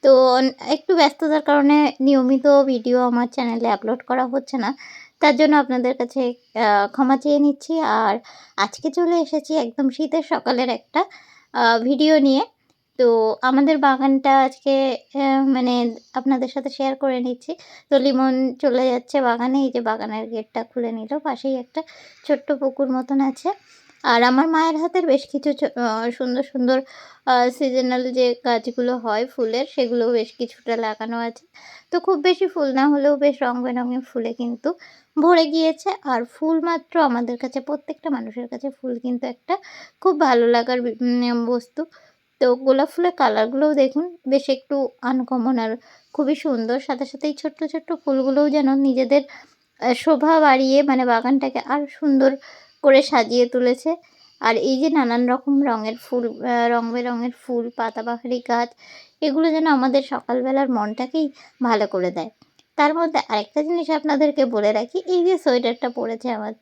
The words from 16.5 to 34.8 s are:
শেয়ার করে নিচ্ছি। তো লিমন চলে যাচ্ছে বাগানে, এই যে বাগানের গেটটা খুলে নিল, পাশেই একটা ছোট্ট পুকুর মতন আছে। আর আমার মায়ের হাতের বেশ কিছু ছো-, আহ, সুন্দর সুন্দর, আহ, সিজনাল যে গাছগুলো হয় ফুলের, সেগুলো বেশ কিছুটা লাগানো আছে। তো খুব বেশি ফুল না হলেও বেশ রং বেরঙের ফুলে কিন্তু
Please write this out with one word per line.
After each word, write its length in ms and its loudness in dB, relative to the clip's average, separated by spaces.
শেয়ার 260 -4
করে 240 -2
নিচ্ছি। 360 -6
তো 100 4
লিমন 560 0
চলে 360 0
যাচ্ছে 300 -2
বাগানে, 420 0
এই 80 -2
যে 100 -4
বাগানের 480 -6
গেটটা 340 -8
খুলে 280 -6
নিল, 280 -8
পাশেই 360 -4
একটা 280 -8
ছোট্ট 240 -2
পুকুর 400 -2
মতন 300 -2
আছে। 280 -4
আর 200 2
আমার 240 2
মায়ের 300 0
হাতের 300 -2
বেশ 240 0
কিছু 220 -2
ছো-, 280 -4
আহ, 280 -2
সুন্দর 340 -4
সুন্দর, 380 -2
আহ, 240 2
সিজনাল 640 -2
যে 240 0
গাছগুলো 520 -2
হয় 280 -4
ফুলের, 400 -4
সেগুলো 360 0
বেশ 260 -2
কিছুটা 400 -8
লাগানো 400 -6
আছে। 280 -8
তো 80 0
খুব 200 0
বেশি 280 0
ফুল 260 -2
না 140 2
হলেও 280 2
বেশ 260 2
রং 220 -4
বেরঙের 380 -4
ফুলে 320 -8
কিন্তু 400 -6